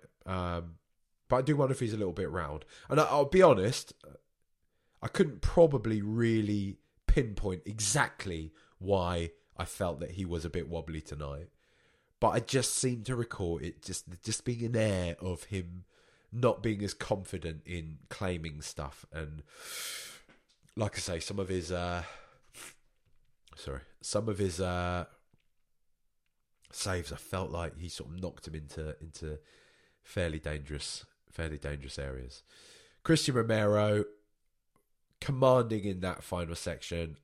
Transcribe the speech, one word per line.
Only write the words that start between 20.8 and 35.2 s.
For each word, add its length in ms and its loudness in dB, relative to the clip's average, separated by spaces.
I 40 -6
say, 180 -4
some 220 -6
of 80 -2
his, 240 -2
uh, 320 -2
sorry, 240 -10
some 280 -2
of 100 -2
his, 220 0
uh, 460 0
saves, 420 -4
I 40 -8
felt 340 -6
like 260 -4
he 120 -8
sort 220 -10
of 120 -8
knocked 240 -10
him 80 -10
into, 460 -8
into 380 -10
fairly 360 -4
dangerous, 680 -6
fairly 280 -6
dangerous 400 -8
areas. 460 -8
Christian 320 4
Romero 720 4